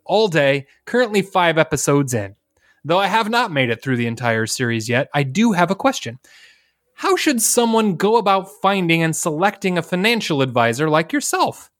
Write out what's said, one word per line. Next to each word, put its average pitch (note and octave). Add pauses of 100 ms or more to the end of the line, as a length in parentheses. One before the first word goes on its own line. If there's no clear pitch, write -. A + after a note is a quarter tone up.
all G#3
day, C#3+ (200)
currently G#3+
five F3
episodes C#3+
in. G2+ (520)
Though F3
I G3
have A3
not A#3
made C3
it A2+
through C3
the A#2+
entire A#2
series A#2
yet, B2
I D3
do G3
have F3
a F#3+
question. - (720)
How F#4+
should C#4+
someone A3
go G#3+
about F#3+ (140)
finding F3+
and D#3+
selecting F3+
a -
financial F3+
advisor B2
like D#3+
yourself? D4